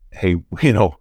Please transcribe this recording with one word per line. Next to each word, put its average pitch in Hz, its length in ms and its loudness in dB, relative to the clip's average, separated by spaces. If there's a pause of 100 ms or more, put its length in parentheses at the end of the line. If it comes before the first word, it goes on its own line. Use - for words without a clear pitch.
(120)
Hey, 90 240 -2 (140)
<laughs> - 120 -8
you 147 100 4
know 92 280 0